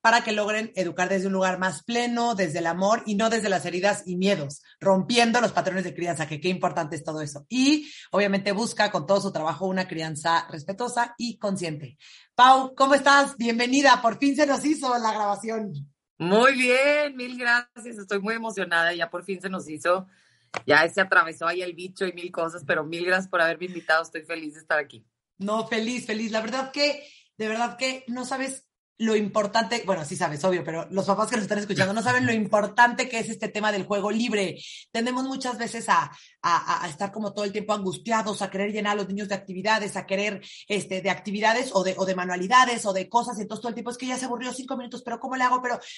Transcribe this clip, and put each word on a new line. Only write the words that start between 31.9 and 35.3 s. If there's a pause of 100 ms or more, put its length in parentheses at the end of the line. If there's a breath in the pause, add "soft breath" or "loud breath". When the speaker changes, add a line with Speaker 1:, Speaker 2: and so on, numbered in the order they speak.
Speaker 1:
no
saben
lo
importante
que
es
este
tema
del
juego
libre. (340 loud breath)
Tendemos
muchas